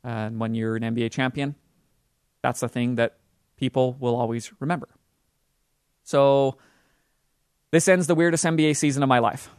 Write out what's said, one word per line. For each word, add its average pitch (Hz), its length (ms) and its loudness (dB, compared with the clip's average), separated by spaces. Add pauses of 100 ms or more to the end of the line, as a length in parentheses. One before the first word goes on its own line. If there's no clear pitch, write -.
Uh, 120 40 -10
and 110 300 -6
when 113 160 -4
you're 113 220 -2
an 113 80 -4
N 113 100 -4
B 117 100 -2
A 113 40 -2
champion, 139 460 -4 (880)
that's 123 180 -4
the 120 80 -4
thing 123 280 -4
that 117 200 -2 (400)
people 127 420 -2
will 120 160 -2
always 117 460 -4
remember. 151 280 -6 (1160)
So 139 540 2 (1120)
this 160 160 4
ends 180 180 4
the 170 80 2
weirdest 165 320 2
N 165 100 0
B 156 100 4
A 151 80 2
season 143 280 0
of 135 60 2
my 127 100 4
life. - 400 -2